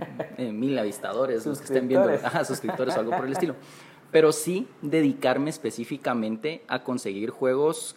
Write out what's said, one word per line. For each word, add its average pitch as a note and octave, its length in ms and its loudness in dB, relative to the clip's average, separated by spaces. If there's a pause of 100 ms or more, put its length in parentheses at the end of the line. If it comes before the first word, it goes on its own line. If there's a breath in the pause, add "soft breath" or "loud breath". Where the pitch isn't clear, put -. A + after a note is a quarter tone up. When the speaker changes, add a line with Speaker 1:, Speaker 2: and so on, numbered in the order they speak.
(180)
Speaker 1:
<laughs> - 200 -8
Speaker 2:
eh, B2 160 -6
mil C3 260 0
avistadores, A2+ 640 -2
los C#3+ 140 -2
que - 60 -16
estén C3 240 0
viendo, F#3 180 6
Speaker 1:
Suscriptores. C3+ 280 0
Speaker 2:
ajá, D#3 100 0
suscriptores C3 500 -2
o A#2+ 60 2
algo A2+ 140 -2
por B2+ 100 -2
el C#3 80 -2
estilo. E3 260 0
Speaker 1:
<laughs> - 60 -20 (460 loud breath)
Speaker 2:
Pero D#3+ 200 8
sí F3+ 360 -2 (140)
dedicarme C#3+ 680 2
específicamente A#2+ 1200 -4
a B2+ 140 -4
conseguir A2+ 460 -4
juegos C#3 680 0